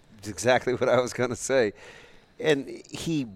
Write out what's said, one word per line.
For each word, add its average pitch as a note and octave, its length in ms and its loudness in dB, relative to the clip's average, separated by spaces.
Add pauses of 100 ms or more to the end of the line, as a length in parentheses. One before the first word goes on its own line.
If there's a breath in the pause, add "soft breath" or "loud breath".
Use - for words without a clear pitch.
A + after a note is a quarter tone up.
(260)
exactly A#2+ 480 2
<laughs> B2 60 -2
what C3 80 0
I A#2+ 140 4
was B2 100 -2
gonna A#2+ 240 -2
say. B2 380 2 (640 loud breath)
And C3 500 0
he D3+ 460 -4